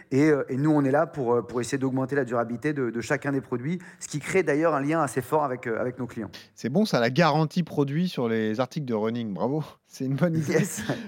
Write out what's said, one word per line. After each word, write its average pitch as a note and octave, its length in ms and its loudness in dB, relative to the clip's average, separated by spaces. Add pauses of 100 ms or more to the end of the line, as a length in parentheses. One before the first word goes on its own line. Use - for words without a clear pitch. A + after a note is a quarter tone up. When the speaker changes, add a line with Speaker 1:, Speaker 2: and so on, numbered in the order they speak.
(100)
Speaker 1:
Et, C#3 200 4
euh, C3+ 200 4
et B2+ 80 -2
nous, D3+ 120 2
on D3 140 4
est C3 60 4
là D3+ 160 4
pour, B2 260 -2
euh, A#2+ 100 4
pour A#2+ 200 -4
essayer B2 160 -4
d'augmenter C3 360 0
la C#3 120 0
durabilité A#2+ 480 -2
de, B2+ 160 0
de A#2 100 -4
chacun C#3 320 -2
des C3+ 80 0
produits, C3 380 -4 (220)
ce - 80 -14
qui D3+ 120 -6
crée F#3 220 0
d'ailleurs D#3 320 2
un C3+ 80 0
lien D#3 180 0
assez C3+ 220 -2
fort D3+ 220 0
avec, B2+ 220 -4
euh, A2 140 -2
avec B2 180 -4
nos B2 80 -6
clients. A2 240 -8 (240)
Speaker 2:
C'est - 140 -6
bon, E3+ 160 4
ça, C3+ 160 2
la A#2 100 4
garantie D#3 520 4
produit D3 460 0
sur B2+ 200 -2
les A2 320 0
articles D3+ 260 -2
de A#2+ 80 -2
running. A2+ 380 -2
Bravo, B2+ 320 -2 (100)
<laughs> - 140 -20
c'est - 160 -8
une C3+ 100 0
bonne D#3+ 220 2
idée. D#3 160 -2
Speaker 1:
Yes. F3 300 0 (260)